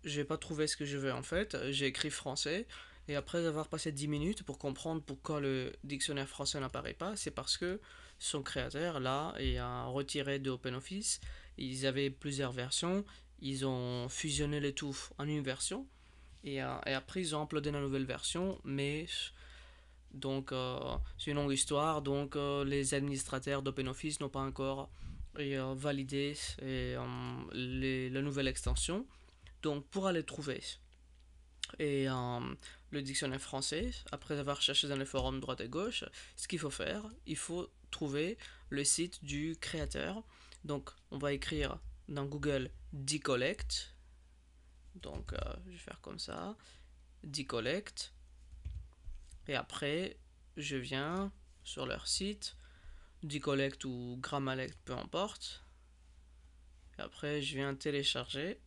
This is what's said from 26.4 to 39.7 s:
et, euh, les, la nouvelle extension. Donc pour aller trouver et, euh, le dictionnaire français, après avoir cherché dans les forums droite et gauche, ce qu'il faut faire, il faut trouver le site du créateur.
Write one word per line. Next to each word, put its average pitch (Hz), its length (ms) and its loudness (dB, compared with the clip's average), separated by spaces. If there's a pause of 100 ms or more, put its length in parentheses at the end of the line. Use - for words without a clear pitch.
et, 127 360 0
euh, 123 80 0 (500)
les, 131 580 2
la 135 100 2
nouvelle 139 260 2
extension. 160 580 2 (560)
Donc 147 260 2
pour 190 200 2
aller 170 160 4
trouver - 400 -4 (1160)
et, 139 280 4
euh, 127 480 0 (360)
le 143 100 -2
dictionnaire 135 400 0
français, 147 500 0 (180)
après 143 300 -2
avoir 139 220 0
cherché 143 260 4
dans 139 80 2
les 135 100 2
forums 131 360 2
droite 127 180 -2
et 113 80 -2
gauche, 185 380 0 (320)
ce - 100 -4
qu'il 170 120 0
faut 147 100 0
faire, 208 360 0 (200)
il 156 100 -2
faut 170 340 -4 (220)
trouver 156 460 0 (320)
le 139 160 2
site - 360 4
du 147 380 0
créateur. 165 640 0 (400)